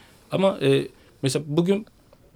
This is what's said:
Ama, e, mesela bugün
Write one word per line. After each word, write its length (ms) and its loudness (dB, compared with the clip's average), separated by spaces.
Ama, 300 0
e, 260 2
mesela 260 -2
bugün 380 0